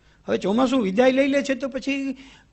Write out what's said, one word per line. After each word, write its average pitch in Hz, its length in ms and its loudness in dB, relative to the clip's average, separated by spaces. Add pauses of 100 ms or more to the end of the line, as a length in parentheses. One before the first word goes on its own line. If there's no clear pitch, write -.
(260)
હવે 220 120 -2
ચોમાસું 240 440 2
વિદાય 208 280 4
લઈ 269 160 2
લે 277 160 0
છે 277 120 -2
તો 269 140 -6
પછી 269 480 -6 (360)